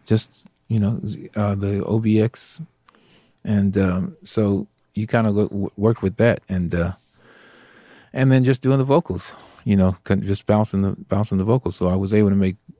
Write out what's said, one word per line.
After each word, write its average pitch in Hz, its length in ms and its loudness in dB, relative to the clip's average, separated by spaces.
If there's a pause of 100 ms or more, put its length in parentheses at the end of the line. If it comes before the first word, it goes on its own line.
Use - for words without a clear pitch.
just, - 260 -2 (380)
you 113 100 0
know, 101 220 -2 (340)
uh, 104 200 -2
the 98 280 -4
O 110 160 -2
B 107 220 2
X - 400 -6 (840)
and, 98 340 0
um, 92 460 -2
so 101 440 -2 (280)
you 107 120 -6
kinda 113 240 2
go, 101 160 0
w-, 98 300 -6
worked 110 240 0
with 95 160 -2
that 113 320 2
and, 90 260 -4
uh, 85 180 -2 (1200)
and 131 180 2
then 131 120 6
just 127 180 2
doing 135 160 2
the 135 60 2
vocals, 139 500 0 (320)
you 107 100 2
know, 92 280 4
con-, 98 180 0
just 98 240 -4
bouncing 107 380 2
the, 98 120 -2 (140)
bouncing 101 300 -2
the 92 40 0
vocals. 110 320 -2
So 90 120 0
I 90 80 0
was 98 180 -2
able 104 160 6
to 98 60 2
make 95 200 0 (240)